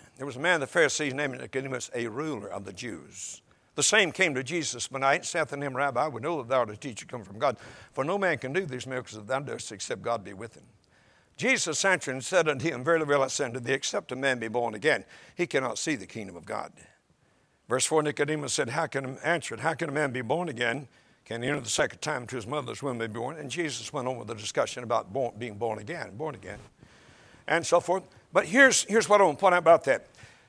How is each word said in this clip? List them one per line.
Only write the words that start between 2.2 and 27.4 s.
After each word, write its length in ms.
of 200
the 80
Jews. 680
The 80
same 300
came 220
to 80
Jesus 440
by 120
night, 260
saith 260
unto 140
him, 100
"Rabbi, 340
we 120
know 220
that 60
thou 100
art 100
a 80
teacher 300
come 180
from 140
God, 180
for 100
no 140
man 180
can 160
do 140
these 200
miracles 280
that 140
thou 120
doest, 320
except 300
God 200
be 120
with 220
him." 80
Jesus 480
answered 240
and 120
said 260
unto 200
him, 160
"Verily, 220
verily, 180
I 40
say 180
unto 140
thee, 120
except 400
a 40
man 220
be 100
born 260
again, 320
he 120
cannot 320
see 180
the 80
kingdom 320
of 80
God." 260
Verse 200
four, 160
Nicodemus 500
said, 160
"How 180
can, 340
answered, 400
how 120
can 160
a 40
man 200
be 80
born 300
again? 360
Can 180
he 60
enter 140
the 80
second 320
time 240
to 100
his 100
mother's 360
womb 180
and 100
be 80
born?" 200
And 120
Jesus 400
went 160
on 120
with 100
the 60
discussion 500
about 300
born, 240
being 180
born 220
again, 360
born 200
again, 240